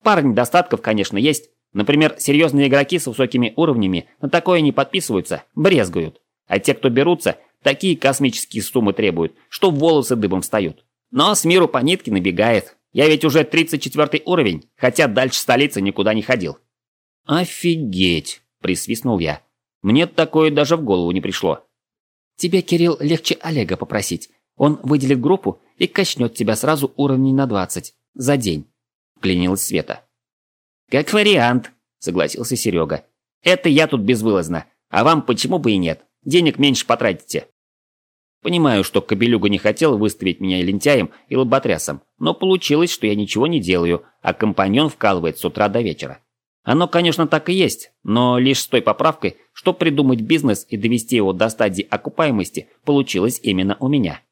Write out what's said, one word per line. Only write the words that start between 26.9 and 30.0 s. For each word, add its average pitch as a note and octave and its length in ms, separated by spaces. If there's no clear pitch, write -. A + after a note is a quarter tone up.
уровней C3+ 360
на C3+ 140
двадцать F#2+ 480
за C3+ 220
день", – F2 340
вклинилась F#2 460
Света. - 420